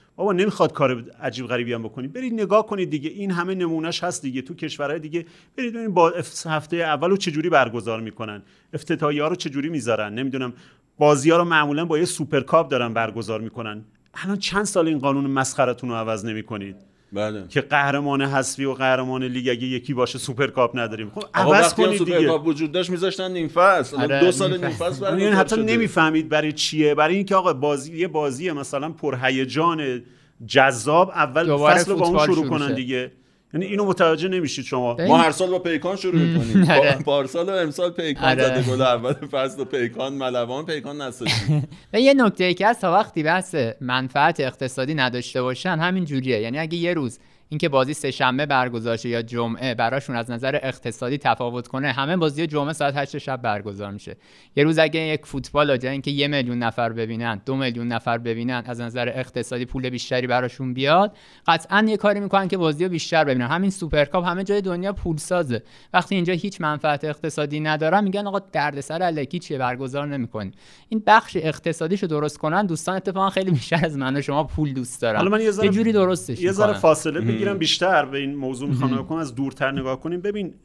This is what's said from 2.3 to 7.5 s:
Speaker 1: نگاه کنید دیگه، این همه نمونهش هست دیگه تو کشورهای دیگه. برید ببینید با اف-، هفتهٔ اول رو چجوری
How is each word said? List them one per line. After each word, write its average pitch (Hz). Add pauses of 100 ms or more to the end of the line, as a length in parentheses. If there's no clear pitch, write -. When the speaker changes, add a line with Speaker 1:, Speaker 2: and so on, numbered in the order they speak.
Speaker 1:
نگاه 214
کنید 190
دیگه، 151
این 196
همه 180
نمونهش 165
هست 175
دیگه 131
تو 165
کشورهای 147
دیگه. 156 (300)
برید 247
ببینید 226
با 175
اف-، -
هفتهٔ 156
اول 160
رو 196
چجوری 170